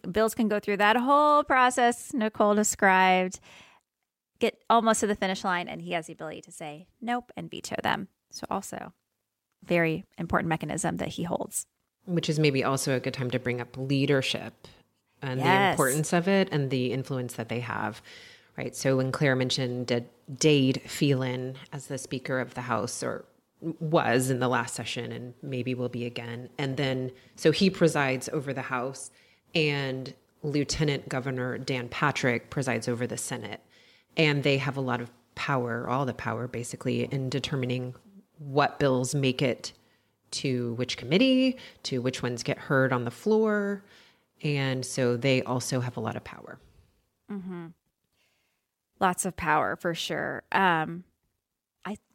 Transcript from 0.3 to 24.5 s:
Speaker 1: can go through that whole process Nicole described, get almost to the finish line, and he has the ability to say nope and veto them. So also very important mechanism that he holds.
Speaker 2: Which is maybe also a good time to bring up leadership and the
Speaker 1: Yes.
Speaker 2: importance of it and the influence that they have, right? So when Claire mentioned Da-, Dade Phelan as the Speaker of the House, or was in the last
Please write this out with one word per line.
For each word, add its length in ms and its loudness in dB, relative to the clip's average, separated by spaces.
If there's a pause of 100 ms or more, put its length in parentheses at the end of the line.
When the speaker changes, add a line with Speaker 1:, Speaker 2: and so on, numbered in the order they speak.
Speaker 1:
can 120 2
go 120 2
through 180 0
that 180 6
whole 480 6
process 680 4
Nicole 420 4
described, 840 4 (1000)
get 300 0
almost 300 4
to 80 2
the 80 0
finish 280 -4
line, 240 -2
and 140 -10
he 120 -8
has 140 -4
the 60 -14
ability 280 -10
to 100 -20
say 360 -14 (140)
nope 340 -4
and 140 -10
veto 340 -10
them. 240 -2 (220)
So 200 -14
also 440 -8 (680)
very 420 0 (120)
important 320 0
mechanism 480 -2
that 120 -4
he 140 -8
holds. 420 -6 (400)
Speaker 2:
Which 240 -2
is 100 0
maybe 240 4
also 320 0
a 40 0
good 140 -4
time 180 -4
to 80 0
bring 200 -2
up 160 -10
leadership 920 0 (540)
and 180 -4
the 60 0
Speaker 1:
Yes. 280 4
Speaker 2:
importance 400 2
of 140 2
it 240 4
and 180 0
the 240 0
influence 400 -4
that 160 -8
they 120 -2
have, 420 -6 (520)
right? 200 -6
So 220 2
when 140 0
Claire 240 2
mentioned 520 -2
Da-, 180 0 (280)
Dade 520 6
Phelan 680 0 (180)
as 140 -12
the 100 -8
Speaker 420 -4
of 140 -6
the 80 -8
House, 400 -4
or 240 -6 (540)
was 500 2
in 100 0
the 80 2
last 280 0